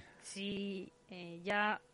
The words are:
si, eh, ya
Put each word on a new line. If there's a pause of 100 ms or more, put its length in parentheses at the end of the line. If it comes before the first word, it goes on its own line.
(220)
si, (180)
eh,
ya (140)